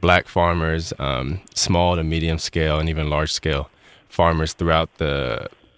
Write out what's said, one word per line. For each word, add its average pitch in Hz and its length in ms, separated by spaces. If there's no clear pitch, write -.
black 87 260
farmers, 82 720
um, 67 440
small 87 440
to 80 60
medium 80 360
scale 78 400
and 80 100
even 78 200
large 76 220
scale 71 380
farmers 82 460
throughout 82 440
the, 69 500